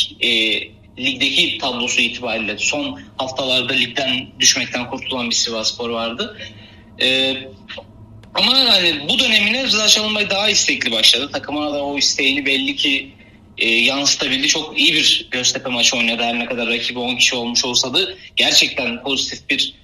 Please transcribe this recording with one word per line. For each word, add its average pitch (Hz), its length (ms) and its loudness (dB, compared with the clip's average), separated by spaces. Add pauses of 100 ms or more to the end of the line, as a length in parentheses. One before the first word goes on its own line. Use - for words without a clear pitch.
(220)
e, 117 80 0 (680)
ligdeki 180 600 0
tablosu 120 440 -2
itibariyle 113 560 -2
son 143 440 -2 (160)
haftalarda 131 560 -2
ligden 127 540 -2 (120)
düşmekten 123 500 2
kurtulan 123 400 -6
bir 113 60 -2
Sivasspor 117 540 -2
vardı. 117 480 -4 (640)
E, 131 340 2 (1000)
ama 214 200 2
hani 180 560 2
bu 247 100 2
dönemine 226 440 2
Rıza 220 240 2
Çalınbay 214 420 2
daha 202 200 0
istekli 127 420 0
başladı. 117 420 2
Takımına 147 400 -4
da 143 100 -2
o 143 140 -4
isteğini 135 480 0
belli 139 300 0
ki 139 360 -2 (460)
e, 113 120 0
yansıtabildi. 135 800 2
Çok - 320 0
iyi - 140 6
bir - 380 2
Göztepe 127 380 -2
maçı 233 280 2
oynadı. 233 260 0
Her 120 160 -2
ne - 60 -4
kadar 117 220 -4
rakibi 117 320 -2
on 123 160 -2
kişi 123 200 2
olmuş 120 300 -2
olsa 123 280 0
da - 60 2 (360)
gerçekten - 680 2
pozitif - 460 -4
bir - 240 4 (100)